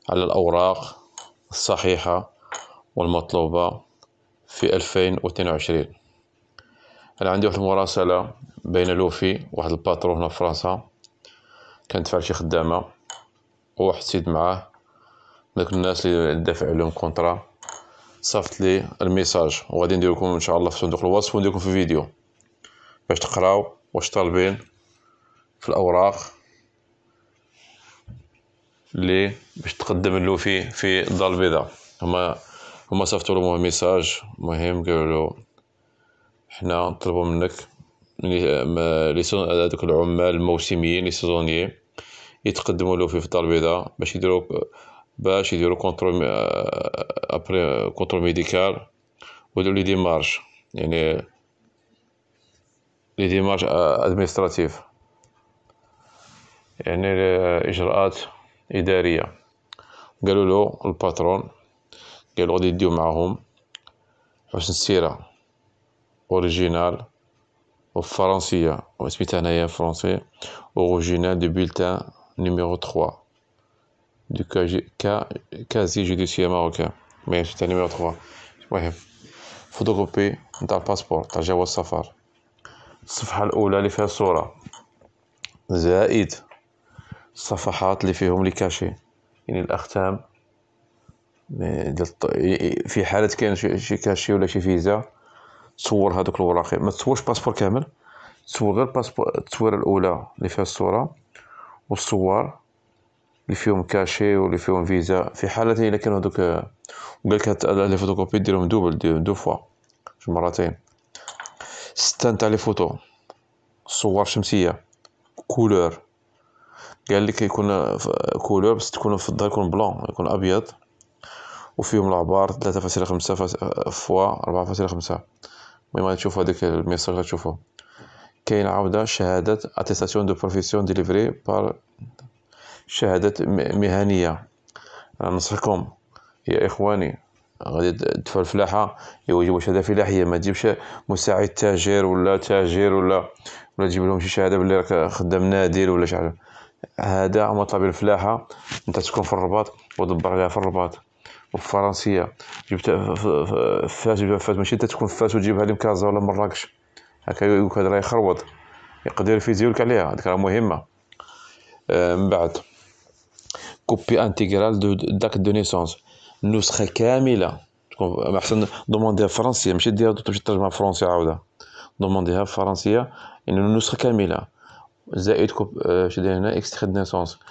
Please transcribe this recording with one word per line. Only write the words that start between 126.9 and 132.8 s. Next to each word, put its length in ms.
غادي 120
تشوفوا. 280
كاين 200
عاودة 380
شهادة 540
اتيستاسيون 500
دو 80
بروفيسيون 500
ديليفري 460
بار، 440